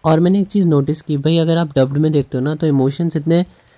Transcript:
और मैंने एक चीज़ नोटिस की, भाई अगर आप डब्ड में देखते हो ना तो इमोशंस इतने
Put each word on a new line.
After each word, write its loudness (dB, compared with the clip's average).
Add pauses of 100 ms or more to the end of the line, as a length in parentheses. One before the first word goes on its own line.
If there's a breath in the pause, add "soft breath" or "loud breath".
और 2
मैंने 2
एक 0
चीज़ 0
नोटिस 0
की, -4
भाई 0
अगर 0
आप -2
डब्ड 0
में 0
देखते -2
हो -2
ना -4
तो -4
इमोशंस 0
इतने 0 (340 soft breath)